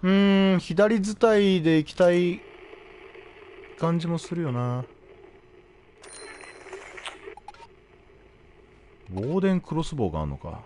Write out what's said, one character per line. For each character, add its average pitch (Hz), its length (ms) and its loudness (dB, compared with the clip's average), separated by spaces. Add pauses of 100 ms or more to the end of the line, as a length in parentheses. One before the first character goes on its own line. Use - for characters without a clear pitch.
う 180 60 0
ー 196 480 4
ん、 175 40 2
左 208 400 2
伝 208 580 2
い 170 40 0
で 160 160 4
行 151 140 0
き - 20 -18
た 180 180 4
い 175 300 0 (1400)
感 170 220 -2
じ 165 80 -6
も 170 100 -2
す - 160 -10
る 170 80 -4
よ 151 100 -4
な。 123 320 -4 (4000)
ボ 113 260 -4
ー 190 40 0
デ 190 120 2
ン 180 80 -2
ク - 140 -8
ロ 160 80 -2
ス - 100 -8
ボ 123 140 -2
ウ 80 40 -2
が 78 100 -4
あ 78 40 -4
ん 73 60 -6
の 67 60 -8
か。 82 280 -14